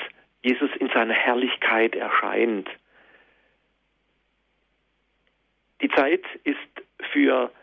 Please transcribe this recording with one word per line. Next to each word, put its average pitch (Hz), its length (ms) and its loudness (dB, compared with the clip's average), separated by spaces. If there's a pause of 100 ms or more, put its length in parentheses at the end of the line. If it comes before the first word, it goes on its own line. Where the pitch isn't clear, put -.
(400)
Jesus 127 280 0 (100)
in 135 80 0
seiner 113 260 0
Herrlichkeit 117 800 0
erscheint. 104 760 0 (3000)
Die 139 80 0
Zeit 156 340 2 (220)
ist 143 120 -4 (540)
für 131 400 2 (120)